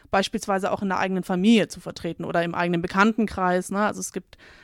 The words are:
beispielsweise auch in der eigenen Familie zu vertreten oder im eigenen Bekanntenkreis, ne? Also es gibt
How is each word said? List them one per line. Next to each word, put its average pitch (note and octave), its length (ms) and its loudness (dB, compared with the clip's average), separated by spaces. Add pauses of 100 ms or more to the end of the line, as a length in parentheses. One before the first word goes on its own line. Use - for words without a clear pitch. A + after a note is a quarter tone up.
(100)
beispielsweise G3 640 0
auch - 80 -2
in G3+ 80 -2
der F#3 100 -2
eigenen F#3+ 260 0
Familie F#3+ 440 4
zu - 120 -16
vertreten - 440 -8
oder E3 200 0
im E3+ 100 -4
eigenen F3 260 0
Bekanntenkreis, F#3+ 880 0
ne? G3+ 140 0
Also G3 160 -2
es - 140 -8
gibt - 240 -12 (240)